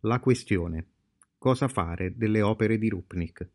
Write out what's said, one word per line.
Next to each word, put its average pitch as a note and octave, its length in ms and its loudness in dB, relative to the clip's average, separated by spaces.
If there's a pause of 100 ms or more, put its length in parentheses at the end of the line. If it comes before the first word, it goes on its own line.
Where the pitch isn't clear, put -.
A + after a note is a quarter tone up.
La A2+ 140 2
questione. F2 680 0 (500)
Cosa B2+ 320 0
fare F2+ 480 -4
delle G#2+ 240 2
opere G#2+ 380 2
di A2 100 0
Rupnik? F2+ 680 -6